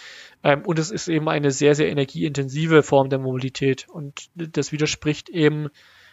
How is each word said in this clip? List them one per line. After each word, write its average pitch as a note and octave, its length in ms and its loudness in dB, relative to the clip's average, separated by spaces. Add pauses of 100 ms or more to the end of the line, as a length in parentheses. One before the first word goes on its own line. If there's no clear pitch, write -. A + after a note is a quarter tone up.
(420)
Ähm, D3 240 2
und E3 140 0
es D#3+ 100 -2
ist G#3 200 -8
eben D#3 180 0
eine D3 240 2
sehr, C#3+ 240 4
sehr D3+ 140 2
energieintensive D3 920 0
Form C3+ 280 2
der C3+ 100 0
Mobilität. C3 720 -2
Und D3 440 -14
das D#3+ 380 -6
widerspricht D3+ 560 -2
eben D3+ 400 0 (460)